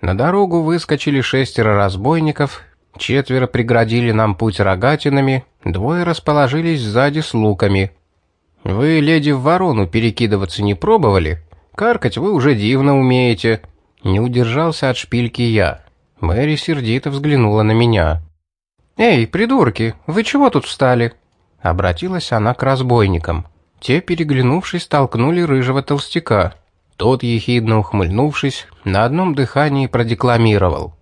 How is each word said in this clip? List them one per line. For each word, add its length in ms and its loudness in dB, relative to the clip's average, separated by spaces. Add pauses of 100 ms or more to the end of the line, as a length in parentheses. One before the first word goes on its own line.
На 160 -2
дорогу 440 0
выскочили 600 -2
шестеро 540 0
разбойников, 840 -2 (360)
четверо 480 -2
преградили 680 0
нам 220 2
путь 260 -2
рогатинами, 840 0 (180)
двое 400 -2
расположились 800 0
сзади 380 0
с 160 -6
луками. 560 0 (720)
«Вы, 360 0
леди, 320 2
в 100 0
ворону 460 0
перекидываться 760 -2
не 100 0
пробовали? 720 0 (320)
Каркать 420 -2
вы 160 -2
уже 220 2
дивно 420 2
умеете», — 640 0 (420)
не 160 0
удержался 720 0
от 80 -2
шпильки 440 -4
я. 400 0 (380)
Мэри 380 0
сердито 520 -2
взглянула 540 2
на 80 2
меня. 500 2 (760)
«Эй, 280 4
придурки, 680 0 (120)
вы 180 -2
чего 240 2
тут 160 0
встали?» 480 0 (480)
Обратилась 720 -2
она 200 0
к 100 -8
разбойникам. 840 0 (320)
Те, 220 0
переглянувшись, 840 -2
толкнули 540 0
рыжего 400 0
толстяка. 760 -2 (420)
Тот, 260 0
ехидно 560 0
ухмыльнувшись, 880 -2 (160)
на 220 0
одном 300 -2
дыхании 520 0
продекламировал: 1160 0